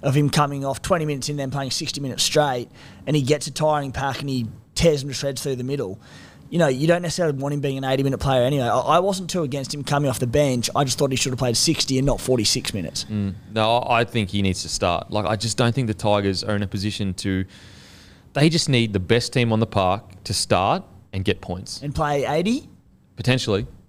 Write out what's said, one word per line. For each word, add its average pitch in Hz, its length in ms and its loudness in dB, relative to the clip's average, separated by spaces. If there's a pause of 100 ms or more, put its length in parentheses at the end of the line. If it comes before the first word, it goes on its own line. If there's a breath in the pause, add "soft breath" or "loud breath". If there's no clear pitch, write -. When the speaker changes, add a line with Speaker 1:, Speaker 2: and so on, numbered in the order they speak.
Speaker 1:
of 139 120 2
him 147 140 4
coming 143 360 0
off 135 160 -4
twenty 165 240 0
minutes 143 240 -4
in, 147 80 -4
then 135 140 -4
playing 139 200 -4
sixty 143 300 -6
minutes 131 200 -4
straight, 135 460 2 (400 loud breath)
and 147 80 2
he 147 60 4
gets 139 260 0
a 147 40 -10
tiring 147 420 0
pack 135 260 -4
and 143 100 -6
he 123 180 -2 (280)
tears 156 260 4
them 139 80 -8
to 131 40 -8
shreds 135 280 -4
through 139 140 -2
the 123 80 -8
middle. 127 360 -6 (500 loud breath)
You 170 100 0
know, 160 80 6
you 135 180 2
don't 170 160 4
necessarily 160 360 -2
want 143 160 -2
him 143 80 -4
being 139 160 -2
an 135 80 -6
eighty-minute 135 320 2
player 131 260 2
anyway. 135 220 2
I, 117 120 2
I 147 220 4
wasn't 190 300 -2
too 180 140 -2
against 139 300 -4
him 143 120 -8
coming 143 240 2
off 120 100 -4
the 131 80 0
bench. 127 480 2
I 139 80 2
just 131 140 -2
thought 139 140 0
he 131 40 -2
should 127 160 -2
have 123 80 -6
played 123 160 0
sixty 135 420 0
and 131 80 2
not 123 140 2
forty-six 120 540 0
minutes. - 320 -6
Speaker 2:
Mm. 101 300 -4 (180)
No, 110 240 4
I, 120 240 2
I - 20 4
think 110 280 -2
he 101 100 0
needs 92 220 0
to - 60 -10
start. - 420 0
Like, 104 140 -2
I 107 120 0
just 110 180 -4
don't 120 180 2
think 127 140 -2
the 107 60 -2
Tigers 101 500 0
are 104 140 -2
in 101 40 -2
a 98 60 -4
position 101 480 -4
to, 95 300 -2 (880 loud breath)
they 147 160 4
just 160 180 0
need 117 240 4
the 98 80 0
best 113 320 2
team 117 220 2
on 110 80 4
the 113 60 4
park 95 360 0 (220)
to - 80 -4
start 110 500 2 (300)
and 95 100 -4
get 98 160 0
points. - 420 -10
Speaker 1:
And 143 140 -6
play 147 300 0
eighty? 180 420 0 (480)
Speaker 2:
Potentially. 120 500 0 (240)